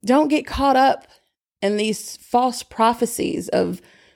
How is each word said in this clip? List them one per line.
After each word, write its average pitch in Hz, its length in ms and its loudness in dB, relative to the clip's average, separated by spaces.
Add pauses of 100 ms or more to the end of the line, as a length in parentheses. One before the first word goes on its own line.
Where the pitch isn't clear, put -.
Don't 277 240 4
get 294 180 0
caught 277 300 0
up 262 300 2 (560)
in 202 140 0
these 214 400 -4
false 247 460 -2
prophecies 226 880 -2
of 180 300 -2 (360)